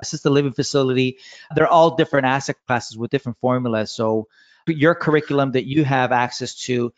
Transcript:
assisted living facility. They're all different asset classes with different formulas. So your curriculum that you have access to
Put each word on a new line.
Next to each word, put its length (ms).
assisted 300
living 220
facility. 640
They're 140
all 280
different 300
asset 300
classes 320
with 140
different 260
formulas. 540
So 360
your 300
curriculum 560
that 160
you 180
have 260
access 500
to 360